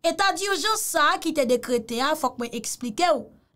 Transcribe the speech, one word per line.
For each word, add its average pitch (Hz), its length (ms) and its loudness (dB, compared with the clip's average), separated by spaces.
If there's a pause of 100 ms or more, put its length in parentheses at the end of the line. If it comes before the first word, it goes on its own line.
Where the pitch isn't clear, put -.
eta 339 280 2
dirjans 370 540 -2
sa 311 320 2
ki 311 180 -4
te 294 100 2
dekrete 240 540 0
a, 285 160 2
fòk 277 240 -4
mwen 240 160 -6
eksplike 247 560 -2
ou, 240 160 0 (280)